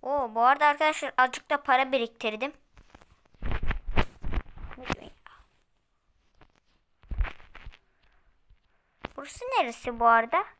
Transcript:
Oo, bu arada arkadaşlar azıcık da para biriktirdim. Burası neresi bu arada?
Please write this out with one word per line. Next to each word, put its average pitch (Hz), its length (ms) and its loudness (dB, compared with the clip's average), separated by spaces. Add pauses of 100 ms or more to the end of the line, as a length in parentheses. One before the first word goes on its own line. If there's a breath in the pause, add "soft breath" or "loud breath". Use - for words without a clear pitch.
Oo, 262 340 -4
bu 233 60 0
arada 285 240 4
arkadaşlar 294 520 2
azıcık 254 320 2
da 294 140 0
para 262 280 2
biriktirdim. 233 600 -4 (4000)
Burası 285 300 -12
neresi 254 540 -4
bu 233 80 4
arada? 233 380 4 (140)